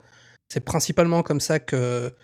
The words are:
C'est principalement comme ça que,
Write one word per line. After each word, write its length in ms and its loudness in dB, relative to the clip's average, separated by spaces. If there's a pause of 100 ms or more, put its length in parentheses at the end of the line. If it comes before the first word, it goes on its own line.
(480)
C'est 160 -6
principalement 580 2
comme 180 0
ça 200 0
que, 520 -2 (120)